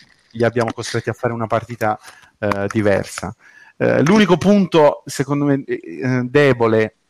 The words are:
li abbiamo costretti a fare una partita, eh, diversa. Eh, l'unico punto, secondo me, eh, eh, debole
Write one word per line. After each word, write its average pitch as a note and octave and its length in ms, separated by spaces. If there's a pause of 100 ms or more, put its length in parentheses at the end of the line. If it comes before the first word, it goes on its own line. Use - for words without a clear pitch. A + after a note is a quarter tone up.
(300)
li A2+ 140
abbiamo A2+ 280
costretti - 380
a - 20
fare A#2 200
una A#2 140
partita, A2 520 (400)
eh, G2+ 320
diversa. G2+ 640 (420)
Eh, A#2+ 260
l'unico F#3 340
punto, E3+ 720
secondo C#3+ 380
me, C#3 200
eh, A#2+ 180
eh, B2 420
debole A#2+ 720 (140)